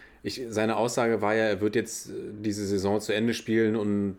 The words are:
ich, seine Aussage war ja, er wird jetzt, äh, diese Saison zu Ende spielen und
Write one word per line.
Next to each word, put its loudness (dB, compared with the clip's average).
ich, -6
seine 2
Aussage 2
war 2
ja, 4
er 0
wird 2
jetzt, -4
äh, -12
diese -2
Saison 0
zu -2
Ende 2
spielen 2
und -2